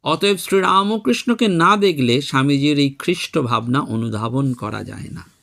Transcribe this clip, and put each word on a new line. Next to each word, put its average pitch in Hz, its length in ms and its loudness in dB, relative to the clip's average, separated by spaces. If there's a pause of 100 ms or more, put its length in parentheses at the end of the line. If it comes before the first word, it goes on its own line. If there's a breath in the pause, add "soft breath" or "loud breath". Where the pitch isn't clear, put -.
অতএব 185 340 0
শ্রীরামকৃষ্ণকে 208 1080 0
না 180 300 4
দেখলে 143 440 2
স্বামীজির 143 580 2
এই 139 200 0
খ্রিস্ট - 380 -4
ভাবনা 120 420 0
অনুধাবন 117 720 -2
করা 107 300 -8
যায় 101 280 -14
না। - 320 -16